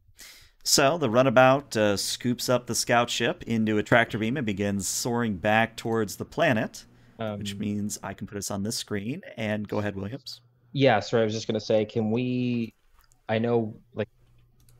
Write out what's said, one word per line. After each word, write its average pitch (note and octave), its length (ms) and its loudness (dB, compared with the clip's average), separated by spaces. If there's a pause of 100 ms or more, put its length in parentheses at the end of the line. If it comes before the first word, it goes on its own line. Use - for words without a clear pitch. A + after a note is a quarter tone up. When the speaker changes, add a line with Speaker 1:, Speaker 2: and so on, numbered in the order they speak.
(640)
Speaker 1:
So D3 360 4
the C#3 120 0
runabout, C3 680 6
uh, G#2 200 4
scoops - 520 -4
up B2 180 2
the A#2 80 -4
scout A#2+ 360 2
ship C3 340 -2
into A2 340 0
a G#2 40 2
tractor A2+ 360 2
beam A2+ 180 -2
and C#3+ 100 -4
begins G2+ 420 -2
soaring A#2 480 -2
back G#2+ 400 2
towards A2+ 400 -2
the A2+ 80 -8
planet, C#3+ 600 -2 (320)
which G#2 360 -6
Speaker 2:
Um, G2+ 60 -12
Speaker 1:
means G#2 440 -4
I G2 120 -10
can - 120 -12
put G2+ 120 -10
us F#2+ 120 -8
on G2+ 120 -4
this A2 160 -4
screen. G#2+ 420 -6 (160)
And G#2+ 320 -4
go A2 100 -4
ahead, G#2 180 -4
Williams. G2+ 440 -10 (320)
Speaker 2:
Yeah, C3 280 4
sorry, A2+ 220 0
I - 20 4
was G#2+ 100 -2
just A2+ 120 -8
gonna A2 140 -2
say, G#2+ 240 2
can G#2+ 260 -2
we, B2 640 -2 (540)
I A2 100 0
know, A#2 400 -2 (140)
like, G#2 160 -4 (720)